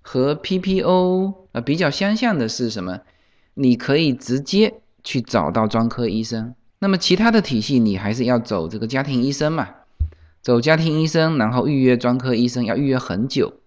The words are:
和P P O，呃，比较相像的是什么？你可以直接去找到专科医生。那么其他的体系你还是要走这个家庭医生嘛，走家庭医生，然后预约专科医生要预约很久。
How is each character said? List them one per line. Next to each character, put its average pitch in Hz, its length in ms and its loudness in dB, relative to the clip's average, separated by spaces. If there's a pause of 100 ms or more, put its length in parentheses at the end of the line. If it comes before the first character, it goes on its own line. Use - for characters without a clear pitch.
和 135 340 -2
P 185 240 -4
P 190 220 0
O， 185 720 0
呃， 120 80 -4
比 135 160 -2
较 170 140 0
相 202 260 0
像 220 220 0
的 113 100 -2
是 117 220 -4
什 104 120 -8
么？ 90 180 -8 (520)
你 127 240 4
可 139 220 0
以 151 160 2
直 127 260 -4
接 196 400 2 (220)
去 - 180 -4
找 92 300 0
到 110 160 0
专 113 200 0
科 117 220 -2
医 110 160 -2
生。 113 300 -8 (240)
那 196 100 0
么 190 80 2
其 175 180 2
他 214 160 4
的 220 120 4
体 120 180 -2
系 131 180 0
你 107 200 2
还 104 160 -4
是 123 100 -2
要 123 140 2
走 98 280 -4
这 95 120 -10
个 113 80 -6
家 131 160 -4
庭 135 200 -2
医 135 80 0
生 151 220 -2
嘛， 143 160 -4 (720)
走 120 220 2
家 - 160 4
庭 160 240 0
医 160 40 0
生， 160 300 2
然 113 160 0
后 127 160 0
预 139 140 2
约 127 160 4
专 123 180 0
科 127 180 -2
医 120 140 2
生 120 160 -4
要 107 100 -2
预 139 120 0
约 131 100 0
很 120 320 -4
久。 - 240 -2 (140)